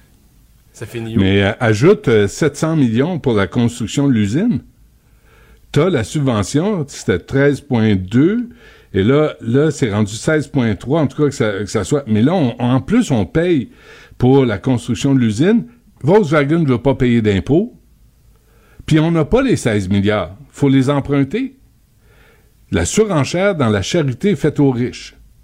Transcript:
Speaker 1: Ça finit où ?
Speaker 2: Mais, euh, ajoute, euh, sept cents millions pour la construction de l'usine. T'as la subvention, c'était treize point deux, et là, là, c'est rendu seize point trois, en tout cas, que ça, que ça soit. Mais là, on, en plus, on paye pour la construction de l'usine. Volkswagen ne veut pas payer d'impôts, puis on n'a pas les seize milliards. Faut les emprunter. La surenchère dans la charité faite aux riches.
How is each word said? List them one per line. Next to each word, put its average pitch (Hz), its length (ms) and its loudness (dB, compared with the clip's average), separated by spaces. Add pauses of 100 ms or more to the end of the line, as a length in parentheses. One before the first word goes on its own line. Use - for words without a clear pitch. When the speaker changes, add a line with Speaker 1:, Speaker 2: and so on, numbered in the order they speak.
(720)
Speaker 1:
Ça - 120 -16
finit 113 300 -8
où ? 107 60 0
Speaker 2:
Mais, 98 220 2
euh, 101 180 0
ajoute, 127 480 2
euh, 107 180 4
sept - 300 -2
cents 160 180 -2
millions 139 440 0
pour 120 160 -2
la 98 120 0
construction 120 600 -2
de - 40 4
l'usine. 123 460 0 (1120)
T'as 160 180 2
la 131 140 -2
subvention, 143 840 -2
c'était - 320 -4
treize 139 420 0
point 110 340 0
deux, 143 540 0 (440)
et 95 100 2
là, 139 380 2
là, 139 280 0
c'est 131 220 -2
rendu 104 240 -2
seize 151 320 -2
point 117 280 -2
trois, 143 260 -2
en 135 60 0
tout - 140 -8
cas, 147 80 2
que - 60 -10
ça, 107 240 0
que 104 80 -4
ça 104 160 -4
soit. 147 240 -2
Mais 107 140 2
là, 147 120 2
on, 151 260 0
en 123 200 0
plus, 220 320 0
on 107 140 0
paye 160 440 -2 (480)
pour 131 280 4
la 104 120 -2
construction 127 560 -2
de 135 60 4
l'usine. 143 460 0 (360)
Volkswagen 156 580 2
ne 160 80 0
veut 123 100 2
pas 131 180 0
payer 120 260 2
d'impôts, 107 540 0 (1120)
puis 156 140 2
on 160 120 2
n'a 160 140 0
pas 240 160 2
les 226 160 0
seize 104 320 -2
milliards. 101 420 0 (200)
Faut - 180 0
les 135 200 2
emprunter. 143 640 -2 (1160)
La 90 140 0
surenchère 190 680 0
dans 123 140 0
la 101 120 0
charité 165 540 -2
faite 147 240 -2
aux 139 120 4
riches. 120 440 -6 (280)